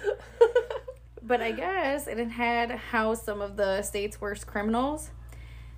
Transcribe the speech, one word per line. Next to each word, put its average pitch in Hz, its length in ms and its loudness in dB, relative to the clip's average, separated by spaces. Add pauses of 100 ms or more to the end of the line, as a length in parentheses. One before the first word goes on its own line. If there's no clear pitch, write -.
(1300)
But 240 140 4
I 226 120 0
guess 294 540 0
it 220 120 -4
had 233 520 0
housed 220 540 0
some 208 160 -4
of 202 160 -4
the 196 240 2
state's 208 400 -4
worst 208 260 -4
criminals. 240 600 0 (680)